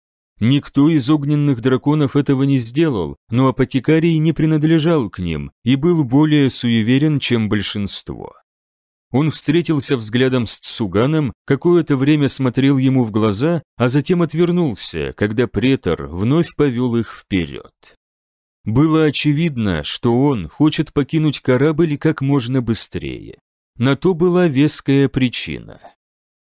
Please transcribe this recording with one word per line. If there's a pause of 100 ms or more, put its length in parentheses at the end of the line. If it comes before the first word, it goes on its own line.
(400)
Никто
из
огненных
драконов
этого
не
сделал, (100)
но
апотекарий
не
принадлежал
к
ним (120)
и
был
более
суеверен,
чем
большинство. (800)
Он
встретился
взглядом
с
Цуганом, (100)
какое-то
время
смотрел
ему
в
глаза, (140)
а
затем
отвернулся,
когда
претор
вновь
повёл
их
вперёд. (880)
Было
очевидно,
что
он
хочет
покинуть
корабль
как
можно
быстрее. (380)
На
то
была
веская
причина. (720)